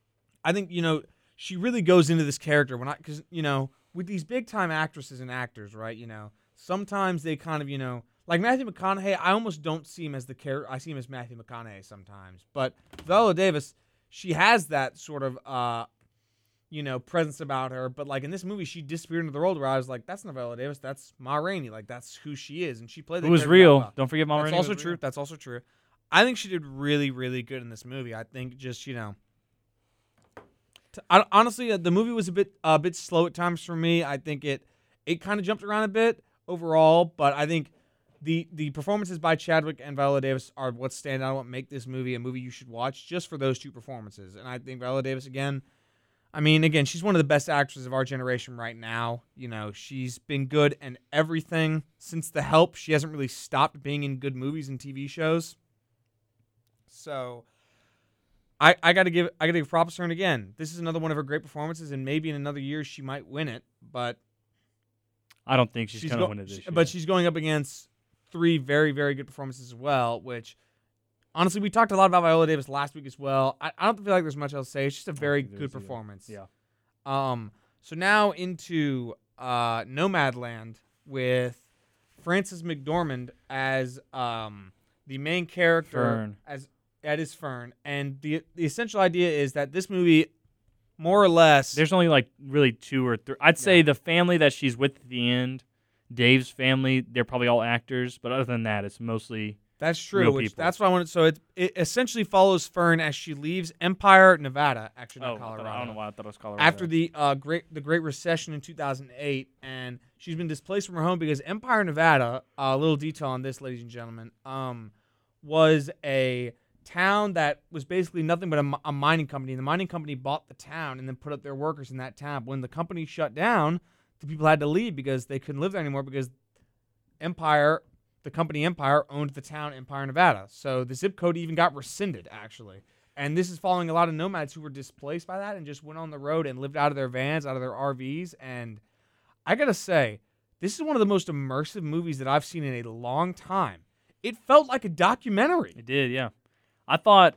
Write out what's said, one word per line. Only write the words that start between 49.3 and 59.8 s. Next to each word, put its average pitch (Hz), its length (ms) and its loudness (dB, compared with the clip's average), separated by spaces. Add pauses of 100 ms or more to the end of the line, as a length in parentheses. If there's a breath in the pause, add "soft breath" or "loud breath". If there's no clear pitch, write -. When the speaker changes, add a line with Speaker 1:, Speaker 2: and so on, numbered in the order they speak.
Speaker 1:
You 127 100 -14
know, 107 240 -10
she's 127 480 -10
been 139 280 -4
good 147 360 4
in 127 160 -14 (140)
everything 160 720 0 (140)
since - 320 -10
The 147 120 -2
Help. 156 320 4
She - 160 -10
hasn't 156 220 0
really 139 160 -4
stopped 143 560 -2
being 143 180 -4
in 139 140 -4
good 131 180 -6
movies 139 340 -6
and 131 120 -10
T 143 100 -14
V 135 160 -10
shows. 160 500 -2 (1300)
So, 123 560 -12 (1160)
I, 160 220 10
I 170 120 6
gotta 185 160 4
give, 175 180 2 (120)
I 160 60 0
gotta 170 140 2
give 143 80 -4
props 170 280 0